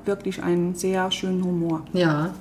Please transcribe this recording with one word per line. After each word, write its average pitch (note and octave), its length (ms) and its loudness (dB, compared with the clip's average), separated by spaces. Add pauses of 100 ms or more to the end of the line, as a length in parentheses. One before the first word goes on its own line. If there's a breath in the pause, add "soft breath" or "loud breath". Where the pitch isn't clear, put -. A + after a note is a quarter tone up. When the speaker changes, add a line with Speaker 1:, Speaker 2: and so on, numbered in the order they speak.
Speaker 1:
wirklich G3 380 -2
einen F3 320 2
sehr F#3+ 340 0
schönen F#3 340 -2
Humor. E3+ 380 0 (120)
Speaker 2:
Ja. F3+ 80 4
Speaker 1:
Ja. D#3+ 280 2 (120)